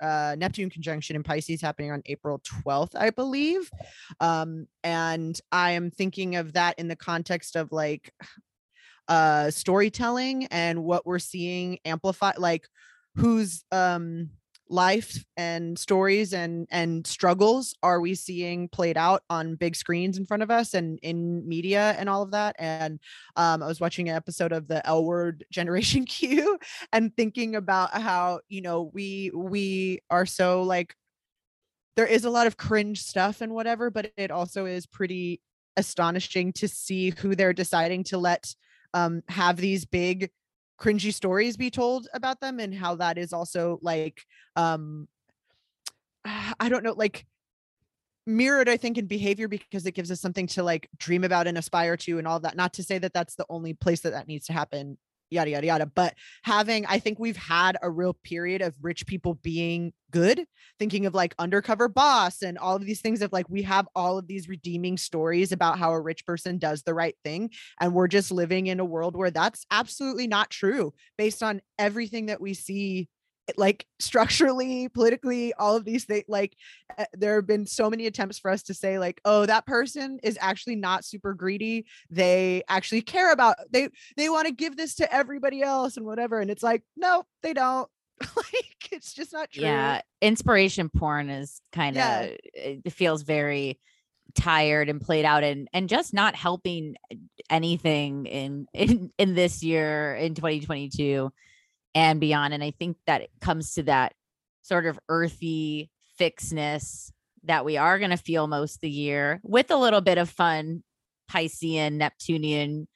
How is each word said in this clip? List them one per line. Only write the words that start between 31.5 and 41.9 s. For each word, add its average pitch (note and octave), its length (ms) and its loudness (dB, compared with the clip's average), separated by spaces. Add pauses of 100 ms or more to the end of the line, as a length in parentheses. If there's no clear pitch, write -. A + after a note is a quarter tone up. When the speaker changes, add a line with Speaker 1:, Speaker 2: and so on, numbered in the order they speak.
Speaker 1:
there A3+ 100 4
is A#3 180 4
a A#3+ 60 0
lot A#3 160 4
of G#3+ 120 2
cringe G#3+ 440 0
stuff G3+ 400 0
and A3+ 120 -8
whatever, A3+ 360 -2
but G#3+ 260 -6
it G3 140 -4
also F3+ 360 -4
is F3+ 200 -6
pretty F3+ 560 -4 (340)
astonishing F3+ 800 0
to G#3 140 -2
see F#3 420 -2
who G3 260 -2
they're F#3 180 4
deciding F3 500 0
to F#3+ 140 -4
let, F3 360 0 (400)
um, E3+ 340 0
have F3+ 300 2
these F#3+ 280 0
big F3+ 440 -2 (500)
cringy G#3 340 2
stories G3+ 420 0
be B3 140 -2
told B3 440 -2